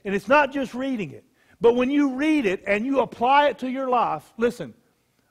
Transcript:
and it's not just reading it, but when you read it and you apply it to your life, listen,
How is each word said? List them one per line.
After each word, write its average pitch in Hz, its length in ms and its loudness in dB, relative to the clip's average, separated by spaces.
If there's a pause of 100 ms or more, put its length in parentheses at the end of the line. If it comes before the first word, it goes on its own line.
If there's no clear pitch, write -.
and 196 80 -4
it's 202 140 -4
not 277 260 4
just 269 220 -6
reading 247 340 -6
it, - 140 -18 (360)
but 233 140 6
when 254 160 0
you 285 240 2
read 294 320 0
it 185 220 -2
and 208 180 0
you 269 140 0
apply 269 500 2
it - 100 -4
to 254 100 -6
your 262 200 -6
life, 175 480 -2
listen, 220 380 -4 (560)